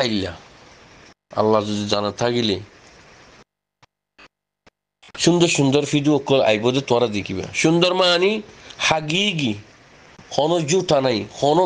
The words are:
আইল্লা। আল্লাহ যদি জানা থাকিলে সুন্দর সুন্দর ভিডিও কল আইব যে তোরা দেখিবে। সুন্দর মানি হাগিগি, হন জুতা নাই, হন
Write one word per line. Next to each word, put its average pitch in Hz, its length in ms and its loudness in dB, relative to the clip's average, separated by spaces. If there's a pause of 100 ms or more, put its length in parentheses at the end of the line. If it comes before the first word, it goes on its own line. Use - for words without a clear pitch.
আইল্লা। 98 320 -2 (1040)
আল্লাহ 110 200 4 (100)
যদি 104 240 -4
জানা 104 180 -2 (100)
থাকিলে 120 360 -2 (2750)
সুন্দর 170 320 4
সুন্দর 139 260 2 (100)
ভিডিও 147 220 2 (120)
কল 135 220 4
আইব 107 160 0 (100)
যে 139 140 0
তোরা 120 260 2
দেখিবে। 92 280 -6 (200)
সুন্দর 170 360 2
মানি 180 320 2 (560)
হাগিগি, 156 680 -2 (840)
হন 151 160 0 (180)
জুতা 175 360 0
নাই, 131 120 0 (220)
হন 147 260 2